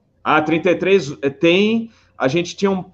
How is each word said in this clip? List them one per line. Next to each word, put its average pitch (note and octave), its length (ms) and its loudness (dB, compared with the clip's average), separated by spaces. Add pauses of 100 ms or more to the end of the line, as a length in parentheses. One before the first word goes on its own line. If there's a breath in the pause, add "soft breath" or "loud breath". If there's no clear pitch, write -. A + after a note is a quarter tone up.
(240)
A D3 180 2
trinta D#3+ 300 0
e D#3+ 40 2
três, F3 460 0
é, C#3 80 0
tem, G#3 640 0 (260 soft breath)
a C3+ 120 0
gente E3+ 260 -4
tinha G3 160 -2
um, F#3+ 220 -4